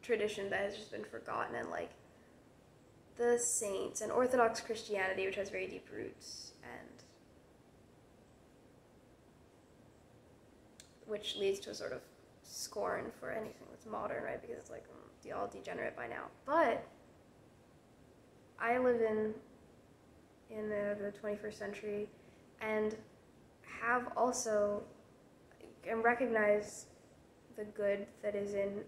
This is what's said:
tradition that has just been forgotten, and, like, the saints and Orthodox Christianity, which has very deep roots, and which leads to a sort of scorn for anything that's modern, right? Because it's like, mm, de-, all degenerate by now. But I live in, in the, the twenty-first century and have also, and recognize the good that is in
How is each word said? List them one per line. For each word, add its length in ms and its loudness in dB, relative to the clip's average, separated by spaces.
tradition 480 0
that 100 0
has 160 -2
just 140 -12
been 140 -8
forgotten, 500 -4
and, 160 -4
like, 200 -4
the 220 6
saints 640 0
and 100 -2
Orthodox 500 6
Christianity, 640 -2
which 120 -2
has 140 -2
very 180 -4
deep 260 -10
roots, 580 -10
and 420 -16
which 300 -4
leads 240 4
to 100 -10
a 40 -6
sort 180 -6
of 80 -6
scorn 760 -2
for 120 -8
anything 400 -6
that's 160 -18
modern, 380 -4
right? 180 -4
Because 160 -10
it's 120 -16
like, 140 -12
mm, 380 -20
de-, 100 -10
all 140 -2
degenerate 500 -6
by 100 -6
now. 180 -6
But 420 4
I 180 4
live 220 6
in, 320 4
in 180 -4
the, 320 0
the 180 -4
twenty-first 400 -4
century 520 -4
and 360 2
have 360 2
also, 680 4
and 140 0
recognize 840 4
the 80 -8
good 420 2
that 120 0
is 200 0
in 340 2